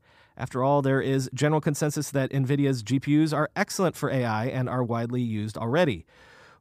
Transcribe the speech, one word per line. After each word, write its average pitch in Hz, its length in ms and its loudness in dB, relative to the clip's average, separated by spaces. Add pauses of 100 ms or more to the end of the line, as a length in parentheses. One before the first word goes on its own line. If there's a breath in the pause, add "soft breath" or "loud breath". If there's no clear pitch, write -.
(380 soft breath)
After 127 240 -4
all, 143 180 4
there 135 200 2
is 131 320 0
general 147 300 2
consensus 151 480 -2
that 131 200 0
nvidia's 135 520 2
G 120 180 0
P 147 200 4
Us 156 120 2
are 143 240 -2
excellent 185 400 -2
for 135 140 -2
A 131 140 0
I 110 220 0
and 127 220 -2
are 127 160 -2
widely 120 380 -2
used 107 360 -4
already. 117 480 0 (540 loud breath)